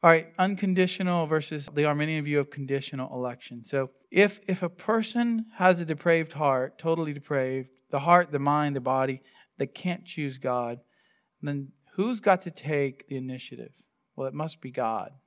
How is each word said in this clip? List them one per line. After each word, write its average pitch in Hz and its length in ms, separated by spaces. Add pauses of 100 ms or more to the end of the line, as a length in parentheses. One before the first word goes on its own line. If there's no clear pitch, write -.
All 165 80
right, 165 160 (120)
unconditional 185 880
versus 151 460
the 147 140
Arminian 151 380
view 147 160
of 143 100
conditional 139 640
election. 123 500
So 135 260 (200)
if, 202 380
if 185 140
a 175 60
person 226 880
has 185 260
a 170 60
depraved 160 460
heart, 135 440
totally 160 380
depraved, 131 560 (200)
the 139 100
heart, 170 320
the 143 80
mind, 143 360
the 131 40
body, 131 420 (360)
they 135 100
can't - 360
choose 139 340
God, 123 420 (600)
then 143 280 (240)
who's 220 280
got 185 220
to 170 80
take 143 560
the 139 100
initiative? 127 540 (460)
Well, 135 100
it 135 80
must 151 260
be 127 120
God. 113 400 (140)